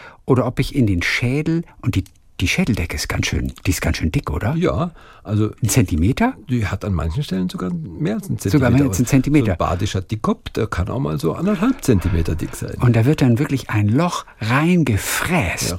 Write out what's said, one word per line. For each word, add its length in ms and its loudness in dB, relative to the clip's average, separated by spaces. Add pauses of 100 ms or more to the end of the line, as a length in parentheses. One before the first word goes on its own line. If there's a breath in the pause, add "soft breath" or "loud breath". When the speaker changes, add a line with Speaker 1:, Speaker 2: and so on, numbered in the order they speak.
(240 loud breath)
Speaker 1:
oder 200 4
ob 140 -4
ich 160 -2
in 140 4
den 140 0
Schädel, 600 -2 (200 soft breath)
und 120 -2
die, 80 2 (380)
die 80 0
Schädeldecke 480 -2
ist 120 -6
ganz 200 -2
schön, 240 -4 (120)
die 60 0
ist 100 -2
ganz 180 -2
schön 120 -2
dick, 180 -2
oder? 280 -2
Speaker 2:
Ja, 340 0 (320 loud breath)
also 300 -2 (100)
Speaker 1:
Ein 60 0
Zentimeter? 680 2 (160)
Speaker 2:
die 160 0
hat 180 -6
an 80 -2
manchen 300 -2
Stellen 260 -4
sogar 240 -6
mehr 440 -4
als 120 -8
einen 120 -4
Zentimeter. 100 -4
Speaker 1:
Sogar 260 4
mehr 120 4
als 100 -2
einen 80 0
Zentimeter. 400 4
Speaker 2:
So 60 2
ein 60 -4
badischer 420 -2
Dickkopf, 500 -4
der 160 -2
kann 220 -4
auch 100 -4
mal 220 -4
so 140 -2
anderthalb 500 -2
Zentimeter 500 2
dick 220 -6
sein. 240 -8
Speaker 1:
Und 160 6
da 80 6
wird 180 2
dann 160 6
wirklich 320 -2
ein 180 2
Loch 380 0 (140 loud breath)
reingefräst. 1400 0